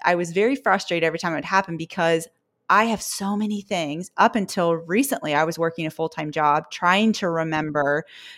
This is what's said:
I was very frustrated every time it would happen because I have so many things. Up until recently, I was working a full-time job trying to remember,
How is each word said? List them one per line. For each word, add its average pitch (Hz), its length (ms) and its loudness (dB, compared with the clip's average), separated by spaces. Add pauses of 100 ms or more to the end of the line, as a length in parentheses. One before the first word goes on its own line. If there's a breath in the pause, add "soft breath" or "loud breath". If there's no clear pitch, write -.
I 180 100 4
was 175 160 -2
very 214 240 2
frustrated 190 500 0
every 160 140 0
time 170 140 -2
it 151 40 -2
would - 80 -6
happen 190 320 0
because 165 500 0 (420)
I 208 160 6
have 226 160 -2
so 196 360 -4
many 208 240 -4
things. 170 560 -4
Up 233 180 4
until 180 400 2
recently, 165 580 -2
I 151 120 4
was 165 120 -4
working 165 280 -2
a 156 40 -4
full-time 156 420 -6
job 151 380 2
trying 202 440 2
to 202 160 -2
remember, 156 720 0 (340 loud breath)